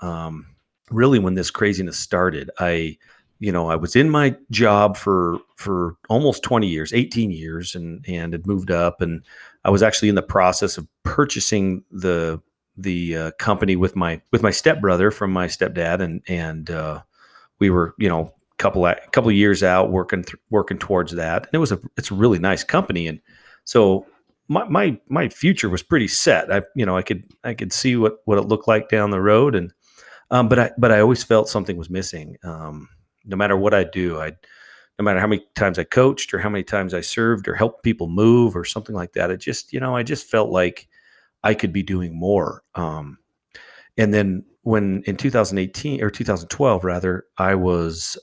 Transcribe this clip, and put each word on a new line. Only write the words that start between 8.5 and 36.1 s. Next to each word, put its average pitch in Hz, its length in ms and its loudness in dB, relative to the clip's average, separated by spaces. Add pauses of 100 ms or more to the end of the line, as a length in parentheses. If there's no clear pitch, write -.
up. 87 320 0
And 85 220 -4 (400)
I - 80 2
was 98 100 6
actually 107 280 4
in 101 60 4
the 90 60 2
process 92 560 2
of 80 100 -12 (160)
purchasing 98 840 0
the, 82 520 -2 (340)
the, 87 420 -4
uh, 82 220 -6
company 95 380 0
with 90 180 0
my, 85 260 -2 (100)
with 110 120 2
my 104 80 4
stepbrother 98 580 2
from 101 220 -2
my 90 160 -2
stepdad. 87 540 -2
And, 87 260 -6
and, 80 420 -6
uh, 78 320 -8 (580)
we 101 100 4
were, 87 280 2
you 104 120 0
know, 82 240 -2 (240)
couple, 90 340 2 (200)
couple 117 200 4
years 101 320 4
out 92 280 4
working, 92 320 -2
th-, - 120 -16 (140)
working 98 280 -2
towards 90 360 -2
that. 82 300 -4
And - 100 -8
it 156 60 0
was 143 120 0
a, 98 80 -2 (180)
it's - 140 -8
a 98 40 -4
really 101 240 4
nice 90 240 0
company. 92 440 -2
And 80 140 -8 (420)
so 98 420 4 (440)
my, 196 180 0
my, 175 400 0
my 147 220 -2
future 156 400 0
was 87 120 -2
pretty - 280 0
set. 92 420 0
I, 98 120 0 (120)
you 123 100 0
know, 92 120 0
I 92 60 -2
could, 101 200 -6 (200)
I 123 100 -6
could 110 180 -8
see 127 240 0
what, 110 300 2
what 104 120 4
it 101 100 0
looked 107 200 0
like 110 220 2
down 104 220 2
the 95 100 0
road. 113 340 4
And, 87 160 -4 (600)
um, 123 180 4
but 123 100 4
I, 113 180 2
but 120 140 6
I 107 80 8
always 117 240 4
felt 107 240 4
something 95 300 -4
was 80 120 -10
missing. 85 540 -10
Um, 78 460 -14 (340)
no 95 140 -6
matter 101 180 2
what 101 180 2
I 95 120 4
do, 87 340 -4
I, 78 140 -8 (640)
no 101 40 -4
matter 98 180 2
how 107 60 2
many 104 180 0 (100)
times 92 240 0
I 85 60 -4
coached - 480 0